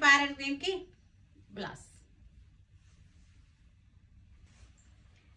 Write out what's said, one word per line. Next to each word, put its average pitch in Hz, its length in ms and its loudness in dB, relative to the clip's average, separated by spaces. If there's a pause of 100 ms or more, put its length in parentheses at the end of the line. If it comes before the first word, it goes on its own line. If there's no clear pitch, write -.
ప్యారెట్ 285 340 6
గ్రీన్‌కి 285 340 -4 (880)
blouse. - 260 -12 (3500)